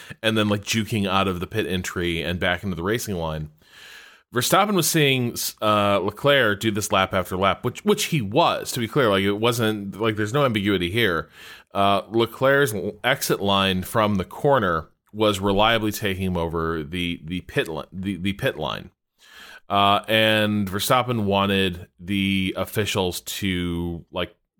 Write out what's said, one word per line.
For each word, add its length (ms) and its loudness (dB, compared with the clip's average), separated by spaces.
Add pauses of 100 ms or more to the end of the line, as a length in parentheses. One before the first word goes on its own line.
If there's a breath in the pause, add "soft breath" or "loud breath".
(220 loud breath)
and 160 0
then, 100 2
like, 140 0
juking 460 -2
out 180 2
of 140 -2
the 80 -6
pit 180 -2
entry 560 -2
and 160 -4
back 240 -2
into 140 -6
the 80 -6
racing 320 -2
line. 340 -6 (840 loud breath)
Verstappen 420 2
was 140 2
seeing, 460 2 (260)
uh, 380 4
Leclerc 640 2
do 100 0
this 220 -2
lap 200 4
after 240 -2
lap, 280 2
which, 200 -6
which 200 2
he 180 0
was, 500 0
to 80 -4
be 80 -2
clear. 220 4
Like, 140 4
it 80 2
wasn't, 680 -2
like, 160 0
there's 160 -4
no 120 2
ambiguity 460 2
here. 380 0 (460 loud breath)
Uh, 340 2
Leclerc's 640 2
l-, 220 -6 (100)
exit 360 0
line 420 0
from 320 0
the 100 0
corner 640 0 (240)
was 280 0
reliably 520 2
taking 340 -4
him 100 -2
over 480 -2
the, 400 -6
the 180 -6
pit 260 -4
li-, 240 -8
the, 240 -6
the 180 -4
pit 220 -4
line. 340 -6 (800 loud breath)
Uh, 400 4
and 600 2
Verstappen 560 0
wanted 640 0 (140)
the 560 0
officials 640 -2
to, 880 -4
like, 240 -6 (240)